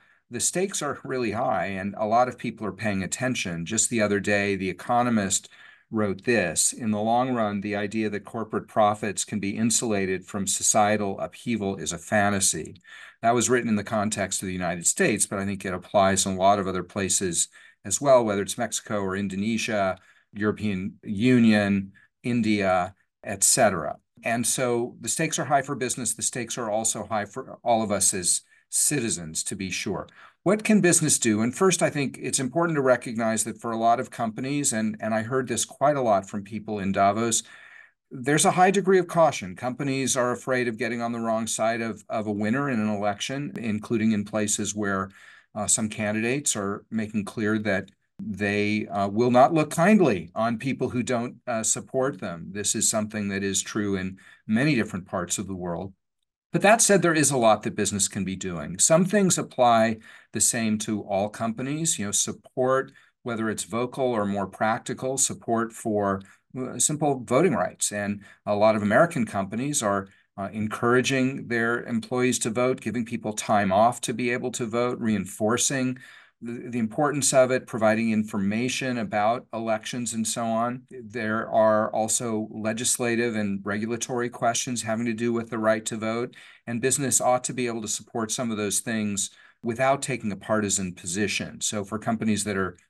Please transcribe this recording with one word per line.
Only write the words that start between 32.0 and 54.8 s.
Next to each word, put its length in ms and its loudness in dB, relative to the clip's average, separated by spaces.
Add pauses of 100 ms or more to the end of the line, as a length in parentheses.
it's 160 -2
important 380 0
to 40 2
recognize 640 2
that 180 -8
for 120 -4
a 40 -2
lot 220 4
of 140 -6
companies, 600 -2
and, 280 0
and 140 -2
I 80 0
heard 260 -2
this 160 -2
quite 320 0
a 40 -2
lot 300 2
from 140 -6
people 340 -8
in 140 0
Davos, 500 2 (640)
there's 360 0
a 80 6
high 180 6
degree 300 4
of 80 -2
caution. 480 2
Companies 600 -2
are 140 2
afraid 380 -2
of 100 -4
getting 240 -4
on 80 -2
the 100 -6
wrong 280 -2
side 320 0
of, 280 -6
of 200 -4
a 40 0
winner 380 0
in 80 -2
an 100 0
election, 680 -4
including 540 0
in 120 0
places 520 -2
where, 340 -2 (460)
uh, 100 -4
some 220 0
candidates 640 -2
are 340 -4
making 360 -4
clear 340 -2
that 320 -2 (300)
they, 680 -2
uh, 180 -2
will 240 2
not 240 8
look 160 2
kindly 640 4
on 240 -2
people 300 -4
who 160 -2
don't, 320 -4 (100)
uh, 160 -2
support 580 -2
them. 300 -10
This 240 -2
is 160 0
something 380 -2
that 160 -2
is 180 0
true 320 -2
in 240 -4 (260)
many 300 2
different 320 -2